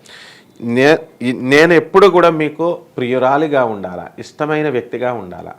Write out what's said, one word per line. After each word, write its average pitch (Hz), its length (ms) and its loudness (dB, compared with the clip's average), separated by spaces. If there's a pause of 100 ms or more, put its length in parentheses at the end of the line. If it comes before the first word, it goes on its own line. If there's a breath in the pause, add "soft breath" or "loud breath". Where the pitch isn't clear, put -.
(600 loud breath)
"నే-, 127 380 2 (220)
ఈ, 123 100 -4
నేను 143 420 2
ఎప్పుడు 190 340 4
కూడా 170 220 4
మీకు 165 500 -4 (180)
ప్రియురాలిగా 127 680 0
ఉండాలా, 92 440 -8 (100)
ఇష్టమైన 151 500 -4
వ్యక్తిగా 123 440 -6
ఉండాలా." 87 460 -14